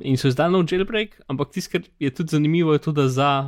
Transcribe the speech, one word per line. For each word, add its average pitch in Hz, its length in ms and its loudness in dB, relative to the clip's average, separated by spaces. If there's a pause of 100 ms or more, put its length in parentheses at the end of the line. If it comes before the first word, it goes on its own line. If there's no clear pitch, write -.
in 135 100 2
so 131 140 2
izdali 151 240 2
nov 180 160 2
jailbreak, 196 560 -2
ampak 139 260 -6
tisto, - 220 -8
kar 175 140 -4 (100)
je 139 160 -2
tudi 160 220 -2
zanimivo, 160 360 2
je 147 140 0
to, 160 80 -2
da 143 160 2
za 139 200 0 (180)